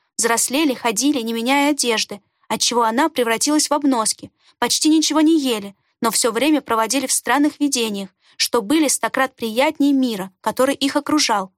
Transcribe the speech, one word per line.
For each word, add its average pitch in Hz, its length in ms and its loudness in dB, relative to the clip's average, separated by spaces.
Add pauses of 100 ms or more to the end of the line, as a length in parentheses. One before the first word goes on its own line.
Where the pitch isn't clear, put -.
(180)
взрослели, 240 560 0
ходили, 240 480 0
не 226 100 -6
меняя 269 400 0
одежды, 226 500 -2 (280)
отчего 233 340 0
она 233 240 2
превратилась 262 640 0
в 285 40 2
обноски, 262 580 -2 (260)
почти 240 320 0
ничего 311 320 2
не 311 180 4
ели, 214 380 -4 (240)
но 226 100 0
все 226 220 0
время 277 260 2
проводили 233 480 -2
в - 60 -2
странных 285 480 0
видениях, 220 480 -2 (260)
что - 260 -2
были 277 280 2
сто - 200 -2
крат 262 280 -2
приятнее 277 560 0
мира, 226 360 -2 (120)
который 254 340 0
их 277 220 -2
окружал. 269 600 -2